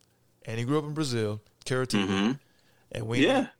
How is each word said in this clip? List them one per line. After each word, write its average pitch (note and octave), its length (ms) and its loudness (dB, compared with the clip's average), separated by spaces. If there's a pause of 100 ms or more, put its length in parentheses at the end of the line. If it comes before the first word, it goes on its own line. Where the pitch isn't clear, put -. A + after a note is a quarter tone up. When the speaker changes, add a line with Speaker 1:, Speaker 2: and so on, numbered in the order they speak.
(460)
Speaker 1:
and A2+ 120 -6
he A#2+ 60 -2
grew C#3 160 2
up D3 60 -6
in D3+ 80 -6
Brazil, A#2 480 -2 (240)
Curitiba. B2+ 420 0
Speaker 2:
Mm-hmm. G2 240 2 (600)
Speaker 1:
And A2+ 140 -4
we, A#2+ 200 2
Speaker 2:
Yeah. C4 200 2 (120)